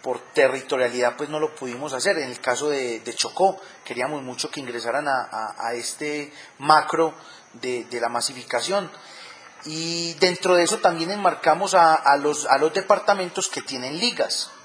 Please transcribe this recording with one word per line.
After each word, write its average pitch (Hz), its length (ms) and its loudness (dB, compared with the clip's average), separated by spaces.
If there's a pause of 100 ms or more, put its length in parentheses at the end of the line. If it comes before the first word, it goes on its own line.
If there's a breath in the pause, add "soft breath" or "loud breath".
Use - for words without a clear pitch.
por 127 160 -4 (160)
territorialidad, 127 800 2
pues, 147 140 -8
no 151 80 -4
lo 151 160 -2
pudimos 131 380 -8
hacer. 170 260 0
En 131 120 -6
el 117 100 -12
caso 131 280 0
de, 127 300 -2
de 117 160 -10
Chocó, 190 460 0 (240 loud breath)
queríamos 135 380 -6
mucho 127 280 -8
que - 80 -10
ingresaran 120 480 -4
a, 131 140 0 (100)
a, 110 380 -6
a 120 60 -4
este 147 600 -8 (240 loud breath)
macro 156 560 2 (380 loud breath)
de, 120 320 -6
de 120 160 -8
la 117 80 0
masificación. 127 840 -4 (760 loud breath)
Y 165 500 -6
dentro 180 420 4
de 175 80 6
eso 208 140 0
también 170 340 2
enmarcamos 185 640 2
a, 160 200 8
a 143 220 4
los, 147 300 0
a 135 120 4
los 156 160 2
departamentos 190 760 0
que - 140 -8
tienen 135 380 -8
ligas - 500 -2 (140)